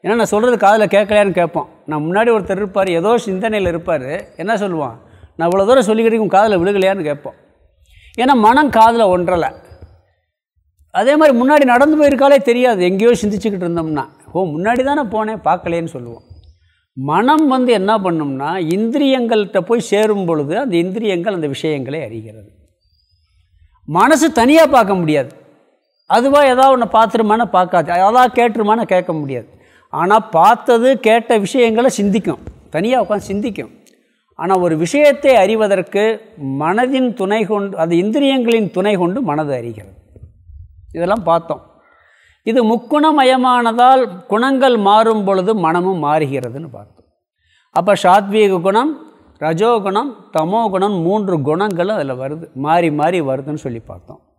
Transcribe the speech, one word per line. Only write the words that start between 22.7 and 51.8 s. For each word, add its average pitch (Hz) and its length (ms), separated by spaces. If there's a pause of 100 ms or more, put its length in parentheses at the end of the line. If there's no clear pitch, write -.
மனசு 247 440
தனியா 285 340
பார்க்க 226 280
முடியாது, 151 420 (720)
அதுவா 269 360
ஏதாவது 262 320
ஒண்ணை 240 140
பார்த்துருமானா 226 560
பார்க்காது, 180 480
ஏதாவது 226 420
கேட்டுருமானா 226 480
கேட்க 180 300
முடியாது. 135 460 (340)
ஆனா 180 280
பார்த்தது 233 800
கேட்ட 226 380
விஷயங்களை 226 520
சிந்திக்கும், 196 480 (320)
தனியா 226 320
உட்காந்து 208 140
சிந்திக்கும். 196 540 (640)
ஆனா 190 240
ஒரு 170 180
விஷயத்தை 269 600
அறிவதற்கு 208 840 (380)
மனதின் 240 560
துணை 208 300
கொண்டு, 196 340
அது 165 180
இந்திரியங்களின் 233 720
துணை 196 260
கொண்டு 180 260
மனது 147 320
அறிகிறது. 113 400 (960)
இதெல்லாம் 185 300
பார்த்தோம். 165 600 (640)
இது 226 180
முக்குணமயமானதால் 254 1600
குணங்கள் 254 500
மாறும் 214 480
பொழுது 190 300
மனமும் 175 500
மாறுகிறதுன்னு 139 640
பார்த்தோம். 104 380 (640)
அப்ப 185 320
சாத்வீக 196 580
குணம், 233 540 (240)
ரஜோகுணம், 208 760 (180)
தமோகுணம், 190 680
மூன்று 185 380
குணங்களும் 180 560